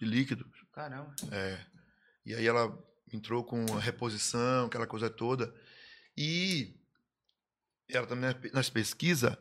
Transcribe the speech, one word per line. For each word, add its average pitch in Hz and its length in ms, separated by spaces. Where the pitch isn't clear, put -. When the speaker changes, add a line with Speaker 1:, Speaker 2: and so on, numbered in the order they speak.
Speaker 1:
de 113 60
líquido. 123 420
Speaker 2:
Caramba. 143 420
Speaker 1:
É. 95 280
E 107 80
aí 113 120
ela 113 300
entrou 117 320
com 117 200
a 107 40
reposição, 120 840
aquela 117 200
coisa 113 240
toda. 120 420
E 165 580
ela 123 160
também, 123 240
nas 123 40
pe-, 127 180
nas 131 180
pesquisas, 120 720